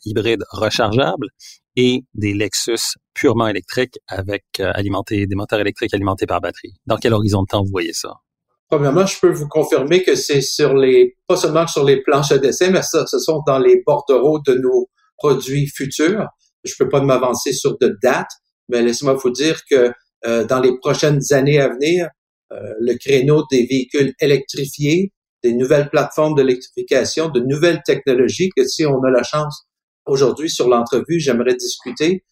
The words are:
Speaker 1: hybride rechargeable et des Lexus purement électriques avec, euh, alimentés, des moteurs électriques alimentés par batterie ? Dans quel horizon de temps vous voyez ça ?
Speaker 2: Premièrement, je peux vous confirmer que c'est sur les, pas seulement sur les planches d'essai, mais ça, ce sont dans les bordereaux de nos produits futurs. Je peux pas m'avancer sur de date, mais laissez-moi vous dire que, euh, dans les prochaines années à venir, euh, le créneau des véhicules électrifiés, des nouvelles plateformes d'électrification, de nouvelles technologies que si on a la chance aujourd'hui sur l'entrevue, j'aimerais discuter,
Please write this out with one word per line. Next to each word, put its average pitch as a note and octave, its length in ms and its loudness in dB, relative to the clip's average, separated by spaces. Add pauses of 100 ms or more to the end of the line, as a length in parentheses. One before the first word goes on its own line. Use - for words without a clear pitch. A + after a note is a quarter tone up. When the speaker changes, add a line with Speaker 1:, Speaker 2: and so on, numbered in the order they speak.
Speaker 1:
hybride G#2+ 440 -2
rechargeable A#2 760 -2 (480)
et B2+ 280 0 (120)
des G#2 180 -4
Lexus G#2+ 640 -4 (160)
purement A2+ 340 0
électriques G#2+ 600 -6
avec, G2 360 -8 (160)
euh, F#2 140 -2
alimentés, G2+ 540 -4
des G2 80 -4
moteurs G#2+ 240 -2
électriques G#2 340 -4
alimentés G2 320 -2
par F2 160 -2
batterie ? - 320 -10 (140)
Dans A2 100 0
quel A2+ 160 0
horizon G#2 300 0
de F#2+ 40 -6
temps G#2 140 -2
vous G2 80 -2
voyez F2+ 240 -4
ça ? - 160 -8 (600)
Speaker 2:
Premièrement, D3+ 360 2
je - 140 -6
peux F3 120 4
vous D3 180 -4
confirmer D#3 520 0
que D#3 140 2
c'est C#3 260 0
sur C3+ 320 0
les, C3 420 6 (120)
pas F3+ 80 2
seulement D#3+ 320 0
sur D3 160 -2
les C#3 180 4
planches D3 300 0
d'essai, C#3 400 2
mais E3+ 100 2
ça, D3 240 0
ce - 140 -2
sont D#3 260 -2
dans C3+ 140 2
les B2 260 6
bordereaux C#3+ 540 2
de C#3 140 2
nos B2+ 360 0 (280)
produits C#3 500 0
futurs. D#3 580 -2 (380)
Je - 160 -12
peux C3 100 0
pas C#3 120 2
m'avancer B2+ 520 0
sur - 260 -2
de A2+ 220 2
date, D3 300 0 (360)
mais A#2+ 140 -2
laissez-moi A#2+ 400 0
vous C3 80 0
dire D3+ 300 -2 (100)
que, A#2+ 220 4 (340)
euh, A#2 200 0
dans B2+ 160 0
les B2+ 180 4
prochaines D3 400 0 (120)
années C#3+ 280 4
à C3+ 80 4
venir, D#3 400 -2 (460)
euh, G#2+ 260 -14
le A#2+ 160 0
créneau C#3 560 2
des B2+ 140 4
véhicules C3+ 540 0
électrifiés, D3 960 -2 (300)
des A#2+ 100 2
nouvelles C#3 360 2
plateformes D3+ 460 -2
d'électrification, C3 920 -2
de B2 140 -2
nouvelles D3+ 440 0
technologies C3+ 680 0
que B2+ 100 2
si - 200 -4
on C3+ 180 0
a C3 60 2
la B2 140 2
chance D3+ 420 -8 (400)
aujourd'hui C#3 440 0
sur B2 200 -2
l'entrevue, A#2+ 500 0
j'aimerais B2 360 0
discuter, - 760 -4